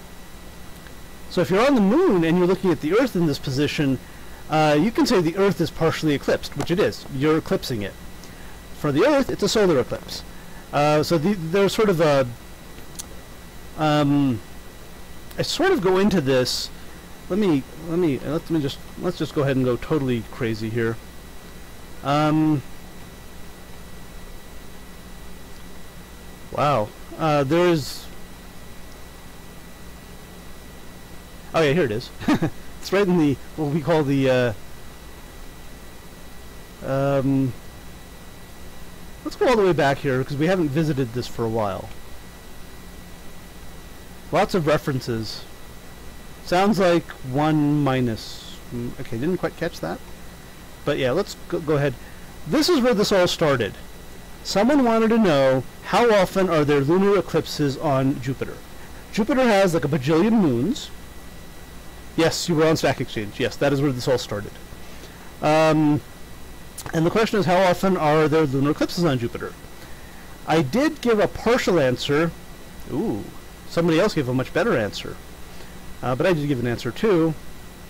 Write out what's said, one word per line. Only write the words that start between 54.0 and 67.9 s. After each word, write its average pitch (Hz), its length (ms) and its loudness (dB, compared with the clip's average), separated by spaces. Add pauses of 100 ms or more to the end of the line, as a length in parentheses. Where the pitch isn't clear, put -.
Someone 254 420 4
wanted 226 240 4
to 226 80 4
know, 139 460 6 (220)
how 226 280 6
often 185 380 4
are 156 160 4
there 143 140 6
lunar 190 360 6
eclipses 151 640 0
on 135 420 2
Jupiter? 123 380 -6 (520)
Jupiter 247 320 2
has, 196 300 6
like, 160 140 2
a - 20 0
bajillion 160 440 4
moons. 175 580 2 (1200)
Yes, - 320 0
you 175 80 2
were 156 120 6
on 160 100 6
Stack 143 240 2
Exchange. 110 400 -6
Yes, 117 160 -2
that 143 160 2
is 139 80 2
where 147 100 2
this 123 160 -4
all 127 120 4
started. - 340 -6 (880)
Um, 156 600 6 (920)
and 165 140 2
the 170 40 2
question 214 300 2
is, 170 60 0
how 175 100 6
often 185 400 4